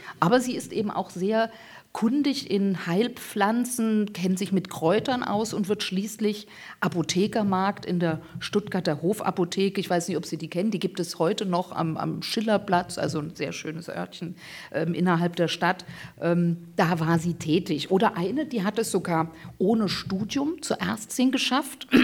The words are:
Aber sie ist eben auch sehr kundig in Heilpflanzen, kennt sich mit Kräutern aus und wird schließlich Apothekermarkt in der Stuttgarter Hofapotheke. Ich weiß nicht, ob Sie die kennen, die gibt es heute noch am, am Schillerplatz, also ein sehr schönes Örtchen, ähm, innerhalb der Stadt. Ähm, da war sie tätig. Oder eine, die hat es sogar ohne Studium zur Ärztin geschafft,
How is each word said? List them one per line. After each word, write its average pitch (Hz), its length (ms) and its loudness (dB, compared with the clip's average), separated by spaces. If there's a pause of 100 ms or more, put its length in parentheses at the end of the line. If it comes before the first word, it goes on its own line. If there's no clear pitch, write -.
(220)
Aber 220 200 8
sie 247 160 -2
ist - 160 -8
eben 208 180 0
auch - 200 -4
sehr 220 400 0 (420)
kundig 269 580 2
in 196 380 2
Heilpflanzen, 220 1200 0
kennt 185 240 0
sich 185 140 -2
mit 190 180 2
Kräutern 220 540 2
aus 214 320 -2
und 190 140 -2
wird 214 160 0
schließlich 208 640 -2 (320)
Apothekermarkt 190 1080 0
in 180 140 0
der 160 200 0 (200)
Stuttgarter 180 600 -2
Hofapotheke. 190 800 0
Ich 180 80 -4
weiß 175 200 0
nicht, 180 80 -2
ob 170 100 -4
Sie 170 100 -8
die 156 140 -8
kennen, 202 220 0
die 202 80 -2
gibt - 180 -2
es 170 220 -4
heute 202 260 0
noch 180 240 0
am, 160 260 -2
am 160 240 -4
Schillerplatz, 196 800 0
also 151 220 -2
ein 151 160 -8
sehr 156 160 -4
schönes 160 360 -8
Örtchen, 180 460 -8 (380)
ähm, 165 200 0
innerhalb 175 440 2
der 170 100 2
Stadt. 180 380 0 (360)
Ähm, 170 360 4 (180)
da 175 240 4
war 165 220 4
sie 170 140 0
tätig. 156 580 0
Oder - 240 4
eine, 196 280 -2
die 226 200 -4
hat 214 160 0
es 226 100 0
sogar 165 400 0 (280)
ohne 214 300 4
Studium 240 760 -2
zur - 180 -2
Ärztin - 500 0
geschafft, - 560 -2 (180)